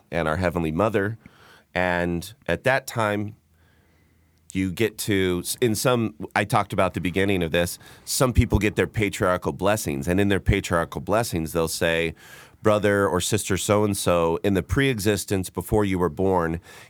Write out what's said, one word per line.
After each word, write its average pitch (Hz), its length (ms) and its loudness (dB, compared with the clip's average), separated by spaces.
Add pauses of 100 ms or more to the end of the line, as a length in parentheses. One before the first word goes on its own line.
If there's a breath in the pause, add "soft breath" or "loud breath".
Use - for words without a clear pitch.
(120)
and 80 160 -2
our 78 100 0
Heavenly 85 340 -2
Mother. 104 480 -2 (560 soft breath)
And 87 580 -2 (140)
at 85 160 -2
that 131 240 0
time, 107 480 -2 (1160)
you 95 200 -2
get 104 260 -2
to, 92 460 0 (180)
in 113 140 2
some, 123 400 0 (200)
I 104 80 2
talked 104 300 -2
about 95 220 0
the 92 60 -4
beginning 92 420 0
of 80 80 -4
this, 85 260 0 (260 loud breath)
some 131 300 0
people 107 240 2
get 104 180 0
their 92 120 2
patriarchal 92 640 0
blessings. 78 540 -2
And 90 120 2
in 101 100 2
their 98 100 2
patriarchal 87 640 0
blessings, 92 520 -2
they'll 82 140 2
say, 82 480 0 (480 loud breath)
"Brother 101 440 4
or 87 140 2
sister - 360 -2
so-and-so, 90 880 2
in 101 120 2
the 87 80 2
pre-existence 104 880 0
before 107 340 0
you 95 140 0
were 87 100 2
born, 85 500 0 (300 loud breath)